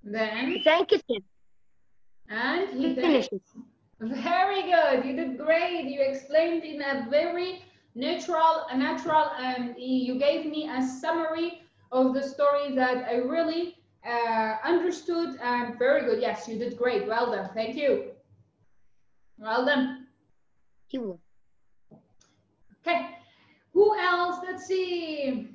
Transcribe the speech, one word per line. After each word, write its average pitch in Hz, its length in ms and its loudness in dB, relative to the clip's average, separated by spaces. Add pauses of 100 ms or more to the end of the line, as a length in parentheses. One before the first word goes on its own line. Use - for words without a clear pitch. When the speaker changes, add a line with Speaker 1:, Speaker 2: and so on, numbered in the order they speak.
Speaker 1:
Then? 220 600 -2
Speaker 2:
Thank 330 280 6
you, 370 60 6
sir. 220 220 -4 (1080)
Speaker 1:
And 277 420 -2
he 277 240 0
Speaker 2:
Finished. 269 360 4
Speaker 1:
did. 196 100 -6 (600)
Very 359 640 0
good. 302 420 4
You 262 120 -4
did 320 220 -4
great. 330 480 2
You 277 160 -6
explained 311 640 2
in 294 180 -8
a 277 280 -2
very 349 520 0 (320)
natural, 320 760 0
a 262 60 -2
natural, 311 600 2
and 247 400 -4
you 254 400 -2
gave 311 280 2
me 302 220 -4
a 262 140 -2
summary 330 800 -2 (280)
of 254 240 4
the 269 80 0
story 285 540 0
that 254 320 0
I 240 80 0
really, 320 600 -2 (300)
uh, 226 580 0
understood. 339 800 0
And 240 360 -2
very 277 260 4
good. 226 160 0
Yes, - 260 -4
you 220 120 -8
did 240 200 -6
great. 220 300 0
Well 233 240 0
done. 190 220 -6
Thank 240 220 -4
you. 285 360 0 (1300)
Well 220 280 0
done. 262 400 0 (840)
Speaker 2:
You. 214 280 -6 (1700)
Speaker 1:
Okay. - 300 -2 (560)
Who 415 260 6
else? 359 380 0 (100)
Let's 359 200 -10
see. 320 880 -4